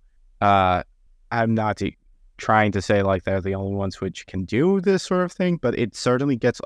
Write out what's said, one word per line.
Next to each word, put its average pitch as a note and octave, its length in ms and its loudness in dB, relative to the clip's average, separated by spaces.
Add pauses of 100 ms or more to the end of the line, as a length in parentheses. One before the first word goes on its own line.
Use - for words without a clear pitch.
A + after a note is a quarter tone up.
(400)
uh, F#2+ 440 4 (480)
I'm A2+ 220 0
not G#2+ 280 -2
e-, - 160 -4 (400)
trying G#2+ 360 2
to G2+ 80 -2
say, G2+ 220 2
like, F#2+ 200 0
they're G2 180 -2
the F#2+ 140 -4
only G2 200 -4
ones G2 260 -6
which F#2 260 -8
can F#2+ 180 -6
do F3+ 360 2
this F#3+ 220 0
sort F3+ 200 -2
of F3 80 -6
thing, F3 260 -2
but A#2+ 200 -2
it A2 180 -2
certainly B2+ 400 0
gets, A#2 300 -2